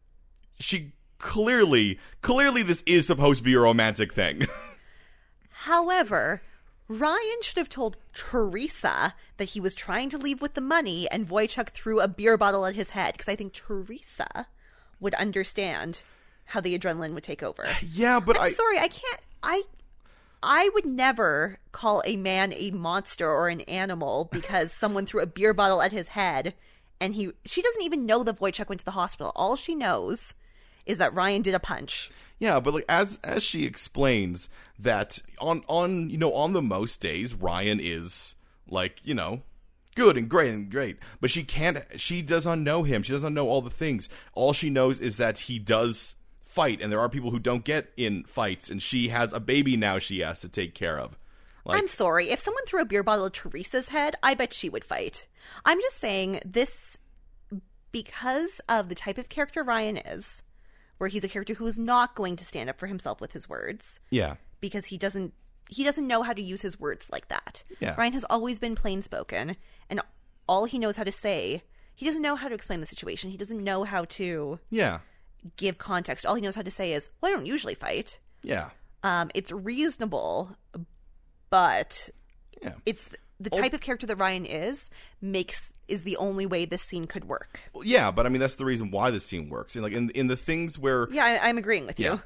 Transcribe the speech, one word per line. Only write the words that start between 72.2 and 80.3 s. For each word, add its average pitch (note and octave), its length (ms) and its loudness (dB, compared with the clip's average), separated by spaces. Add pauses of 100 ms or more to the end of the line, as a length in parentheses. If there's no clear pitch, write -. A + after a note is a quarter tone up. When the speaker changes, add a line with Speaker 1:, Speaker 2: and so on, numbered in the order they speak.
Speaker 2:
know D4 140 0
how C4+ 120 -6
to A#3+ 60 -6
explain G3 260 -6
the D#3 60 -8
situation. - 440 -10
He F#3+ 60 -12
doesn't G3+ 260 -8
know G3 220 -2
how G3 200 -4
to E3 540 -6 (120)
Speaker 1:
Yeah. C3+ 300 2 (560)
Speaker 2:
give F#3+ 220 -2
context. F3 460 -4
All F3+ 120 2
he A#3 60 -2
knows G3 120 -4
how A3 80 -6
to F3+ 80 -8
say F#3 220 -2
is, D3 160 -4 (120)
"Well, F#4 120 2
I - 20 0
don't G#3 120 -4
usually A#3+ 280 -4
fight." - 440 -6 (240)
Speaker 1:
Yeah. E2+ 280 -4 (320)
Speaker 2:
Um, F3 320 0
it's F#3+ 160 -4
reasonable, F#3+ 1080 -4 (920)